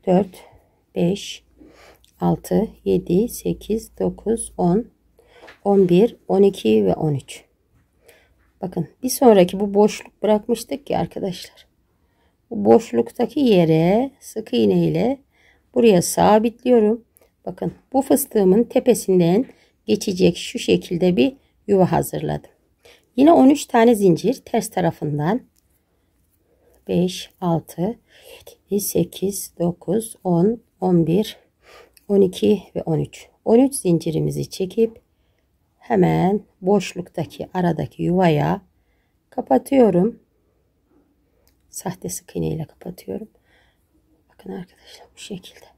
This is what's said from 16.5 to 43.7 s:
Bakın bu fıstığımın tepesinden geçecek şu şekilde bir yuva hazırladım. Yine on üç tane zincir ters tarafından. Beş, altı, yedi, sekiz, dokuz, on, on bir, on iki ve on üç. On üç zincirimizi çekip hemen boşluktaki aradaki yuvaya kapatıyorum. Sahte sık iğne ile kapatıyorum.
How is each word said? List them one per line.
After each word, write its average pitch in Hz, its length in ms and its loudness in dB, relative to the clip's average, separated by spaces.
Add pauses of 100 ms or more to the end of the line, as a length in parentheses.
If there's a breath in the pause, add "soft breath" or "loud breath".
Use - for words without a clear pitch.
Bakın 180 280 -8 (200)
bu 269 80 0
fıstığımın 226 640 2
tepesinden 202 840 0 (400 soft breath)
geçecek 185 520 0
şu - 220 -12
şekilde 180 580 -2
bir 262 180 0 (320 soft breath)
yuva 190 240 2
hazırladım. 147 600 -6 (640 soft breath)
Yine 254 160 4
on 262 180 6
üç 285 160 0
tane 233 300 4
zincir 190 380 0
ters - 360 -6
tarafından. 165 720 -4 (1500)
Beş, 185 420 -2 (120)
altı, 175 580 -4 (680 loud breath)
yedi, 202 120 -2
sekiz, - 800 -6
dokuz, 175 640 -6
on, 185 380 0 (200)
on 175 260 2
bir, 185 300 -2 (680 soft breath)
on 202 140 2
iki 196 420 0 (120)
ve - 60 -6
on 156 180 -4
üç. - 300 -10 (160)
On 226 140 4
üç 269 160 2
zincirimizi 156 760 -2
çekip 226 520 -4 (760)
hemen 180 640 0 (200)
boşluktaki 180 920 -4
aradaki 165 500 -4
yuvaya 170 580 0 (680)
kapatıyorum. 233 920 0 (1500)
Sahte - 400 -12
sık - 260 -16
iğne 165 120 -4
ile 160 180 -6
kapatıyorum. 196 600 -14 (1000)